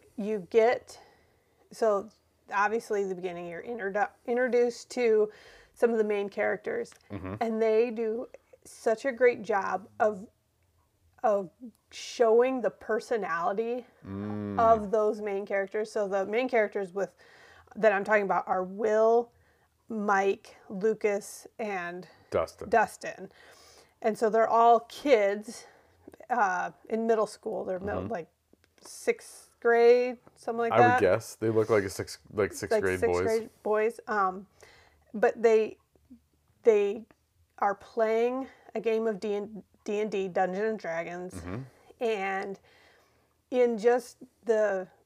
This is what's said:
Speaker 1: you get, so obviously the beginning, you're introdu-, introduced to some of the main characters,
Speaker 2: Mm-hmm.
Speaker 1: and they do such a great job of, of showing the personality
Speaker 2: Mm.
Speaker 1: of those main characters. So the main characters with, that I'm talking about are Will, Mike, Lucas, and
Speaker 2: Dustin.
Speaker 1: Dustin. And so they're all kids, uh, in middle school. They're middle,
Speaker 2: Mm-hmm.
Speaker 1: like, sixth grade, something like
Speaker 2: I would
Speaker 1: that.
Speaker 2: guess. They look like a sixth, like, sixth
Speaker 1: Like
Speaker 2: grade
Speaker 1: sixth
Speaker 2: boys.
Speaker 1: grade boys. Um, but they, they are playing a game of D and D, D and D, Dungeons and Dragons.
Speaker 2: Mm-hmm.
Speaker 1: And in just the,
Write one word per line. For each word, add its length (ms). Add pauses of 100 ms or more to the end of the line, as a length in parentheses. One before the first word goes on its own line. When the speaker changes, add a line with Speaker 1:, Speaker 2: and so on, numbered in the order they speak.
(160)
Speaker 1:
you 340
get, 480 (760)
so 360 (460)
obviously 500
the 100
beginning, 340
you're 140
introdu-, 460 (180)
introduced 680
to 380 (440)
some 160
of 80
the 60
main 260
characters, 640 (180)
Speaker 2:
Mm-hmm. 280
Speaker 1:
and 200
they 300
do 380 (360)
such 400
a 80
great 300
job 440 (140)
of, 260 (960)
of 280 (400)
showing 720
the 80
personality 1120 (220)
Speaker 2:
Mm. 520
Speaker 1:
of 320
those 300
main 240
characters. 480
So 160
the 160
main 240
characters 460
with, 160 (680)
that 160
I'm 120
talking 200
about 240
are 160
Will, 680 (600)
Mike, 680 (140)
Lucas, 760 (120)
and 480 (240)
Speaker 2:
Dustin. 380
Speaker 1:
Dustin. 600 (720)
And 160
so 120
they're 180
all 320
kids, 840 (640)
uh, 400 (200)
in 160
middle 200
school. 380
They're 160
middle, 220
Speaker 2:
Mm-hmm. 100
Speaker 1:
like, 160 (540)
sixth 680 (100)
grade, 580 (180)
something 240
like 120
Speaker 2:
I 80
would 100
Speaker 1:
that. 100
Speaker 2:
guess. 360
They 120
look 220
like 140
a 60
sixth, 280 (160)
like, 180
sixth 200
Speaker 1:
Like 100
Speaker 2:
grade 180
Speaker 1:
sixth 140
Speaker 2:
boys. 120
Speaker 1:
grade 240 (120)
boys. 440
Um, 400 (680)
but 280
they, 360 (840)
they 420 (540)
are 140
playing 720 (280)
a 60
game 260
of 140
D 140
and 200
D, 80 (220)
D 160
and 100
D, 180
Dungeons 400
and 100
Dragons. 560
Speaker 2:
Mm-hmm. 220 (440)
Speaker 1:
And 600 (880)
in 280
just 400 (260)
the, 420 (180)